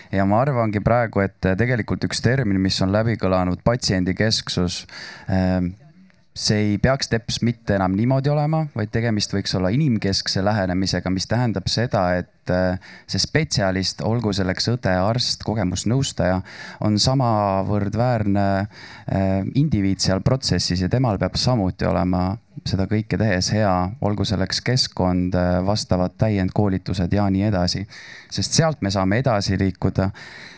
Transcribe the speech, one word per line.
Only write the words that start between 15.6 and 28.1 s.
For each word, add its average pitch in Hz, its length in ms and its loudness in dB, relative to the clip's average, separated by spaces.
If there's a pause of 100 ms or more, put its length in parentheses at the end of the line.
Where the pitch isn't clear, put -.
on 104 180 2
samavõrd 101 960 2
väärne, 104 520 2 (600)
äh, 95 380 0 (100)
indiviid 107 480 2
seal 95 200 0
protsessis 90 600 0
ja 90 80 0
temal 117 280 2
peab 90 200 -2
samuti 95 480 0
olema 90 460 0 (340)
seda 95 240 0
kõike 110 280 0
tehes 98 340 0
hea, 107 180 2 (300)
olgu 101 260 0
selleks 92 340 -2
keskkond, 90 720 0
äh, 90 280 2
vastavad 92 560 0
täiendkoolitused 95 960 0
ja 101 160 2
nii 98 160 2
edasi. 95 380 0 (460)